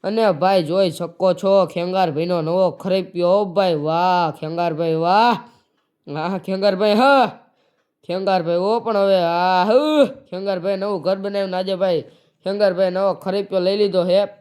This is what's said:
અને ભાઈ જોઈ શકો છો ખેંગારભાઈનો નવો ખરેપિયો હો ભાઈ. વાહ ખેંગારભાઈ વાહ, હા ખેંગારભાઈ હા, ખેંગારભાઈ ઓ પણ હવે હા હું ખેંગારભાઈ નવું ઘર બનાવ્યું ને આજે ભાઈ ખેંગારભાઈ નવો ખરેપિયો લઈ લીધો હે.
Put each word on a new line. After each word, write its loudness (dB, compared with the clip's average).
અને 0
ભાઈ 2
જોઈ 2
શકો -2
છો 0
ખેંગારભાઈનો -2
નવો 0
ખરેપિયો -2
હો 2
ભાઈ. 2
વાહ 0
ખેંગારભાઈ -4
વાહ, 4
હા -6
ખેંગારભાઈ 0
હા, 6
ખેંગારભાઈ 0
ઓ 2
પણ 0
હવે 4
હા 2
હું 4
ખેંગારભાઈ -4
નવું -4
ઘર 0
બનાવ્યું -4
ને -4
આજે -4
ભાઈ -2
ખેંગારભાઈ 0
નવો 0
ખરેપિયો -2
લઈ 0
લીધો 2
હે. 4